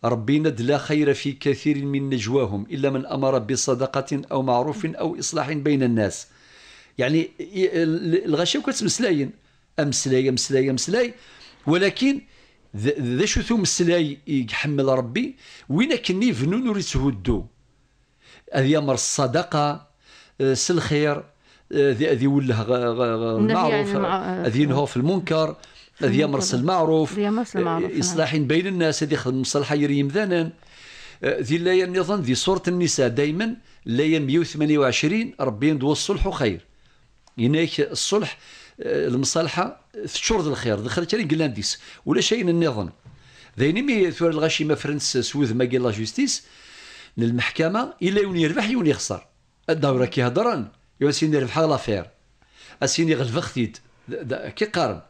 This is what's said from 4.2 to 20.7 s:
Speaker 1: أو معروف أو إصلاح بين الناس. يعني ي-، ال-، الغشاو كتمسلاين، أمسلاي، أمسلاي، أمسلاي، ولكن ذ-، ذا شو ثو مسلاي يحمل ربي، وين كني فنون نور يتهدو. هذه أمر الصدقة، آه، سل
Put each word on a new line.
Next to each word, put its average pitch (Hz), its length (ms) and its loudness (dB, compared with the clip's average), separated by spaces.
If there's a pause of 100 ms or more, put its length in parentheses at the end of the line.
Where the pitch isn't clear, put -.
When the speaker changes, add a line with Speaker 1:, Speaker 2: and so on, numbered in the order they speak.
Speaker 1:
أو 135 100 0
معروف 135 440 0
أو 160 320 -4
إصلاح 147 340 -4
بين 143 300 2
الناس. 113 440 0 (720)
يعني 147 320 0 (100)
ي-، 185 420 0
ال-، 165 420 0
الغشاو 170 380 0
كتمسلاين، 190 680 0 (500)
أمسلاي، 135 480 2
أمسلاي، 131 420 2
أمسلاي، 220 440 0 (520)
ولكن 196 540 2 (560)
ذ-، 127 240 -2
ذا 127 260 0
شو 233 140 0
ثو 233 160 0
مسلاي 170 680 2
يحمل 139 580 -2
ربي، 135 520 -2 (320)
وين 240 280 2
كني 196 360 0
فنون 165 320 0
نور 220 140 -2
يتهدو. 117 680 -2 (1080)
هذه 139 260 4
أمر 143 160 2
الصدقة، 147 920 0 (540)
آه، 135 140 4
سل 165 260 0